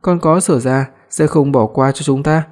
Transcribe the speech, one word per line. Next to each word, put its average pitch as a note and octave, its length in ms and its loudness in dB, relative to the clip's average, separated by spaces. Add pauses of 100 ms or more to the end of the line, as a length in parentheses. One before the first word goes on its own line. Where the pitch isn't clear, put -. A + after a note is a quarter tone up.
còn F3 180 0
có E3+ 200 2
Sở D#3 200 0
gia C3 300 -2 (200)
sẽ D#3 180 0
không C#3+ 240 2
bỏ B2 140 2
qua C3+ 260 0
cho D3 120 -8
chúng C#3 200 -2
ta. D#3 280 0